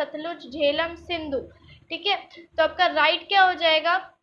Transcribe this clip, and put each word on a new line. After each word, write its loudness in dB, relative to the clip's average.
सतलुज, -8
झेलम, 0
सिंधु, -6
ठीक -8
है। 0
तो -4
आपका 2
right 2
क्या 4
हो 4
जाएगा? 2